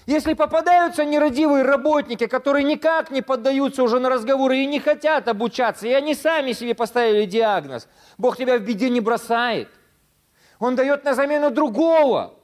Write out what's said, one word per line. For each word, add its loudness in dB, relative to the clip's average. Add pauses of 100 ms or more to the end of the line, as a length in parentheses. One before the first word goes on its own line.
Если 0
попадаются 2
нерадивые 2
работники, 0
которые 0
никак 0
не -4
поддаются -2
уже 2
на 0
разговоры 0
и 0
не -2
хотят 0
обучаться, -2
и 0
они 0
сами -2
себе -4
поставили 0
диагноз, -2 (300)
Бог 0
тебя 0
в -6
беде -2
не 0
бросает. -2 (880)
Он -2
дает 0
на 0
замену 0
другого, 2